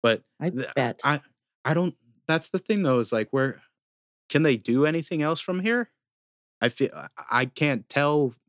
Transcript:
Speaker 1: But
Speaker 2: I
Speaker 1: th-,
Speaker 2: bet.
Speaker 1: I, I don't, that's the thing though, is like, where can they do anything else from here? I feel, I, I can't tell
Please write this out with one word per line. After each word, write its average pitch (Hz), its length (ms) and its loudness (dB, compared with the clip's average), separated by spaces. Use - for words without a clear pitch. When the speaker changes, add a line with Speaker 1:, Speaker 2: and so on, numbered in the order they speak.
Speaker 1:
But 113 200 2
Speaker 2:
I 165 100 -2
Speaker 1:
th-, 127 240 -8
Speaker 2:
bet. 127 300 -2
Speaker 1:
I, 143 160 2
I 143 100 0
don't, 170 200 0
that's 160 220 0
the 190 100 -4
thing 202 240 0
though, 131 180 4
is 110 120 -4
like, 110 180 0
where 135 300 -2
can 147 120 2
they 143 140 4
do 123 300 2
anything 160 360 -2
else 156 180 -2
from 185 200 -4
here? 226 300 -2
I 117 80 4
feel, - 240 -2
I, 71 140 -16
I 123 160 2
can't 135 420 -2
tell 143 460 0